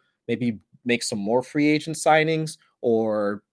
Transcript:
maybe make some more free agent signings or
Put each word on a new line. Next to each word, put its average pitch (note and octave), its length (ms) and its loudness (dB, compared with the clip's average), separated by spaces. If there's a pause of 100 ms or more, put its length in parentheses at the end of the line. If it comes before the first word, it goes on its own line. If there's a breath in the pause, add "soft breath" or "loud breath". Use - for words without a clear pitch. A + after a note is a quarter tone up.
(280)
maybe A#2 320 -2 (240)
make A#2+ 200 0
some A2 160 -4
more A2+ 240 0
free D3 260 0
agent D3+ 280 -2
signings D#3 600 2 (240)
or G#2+ 600 0 (120)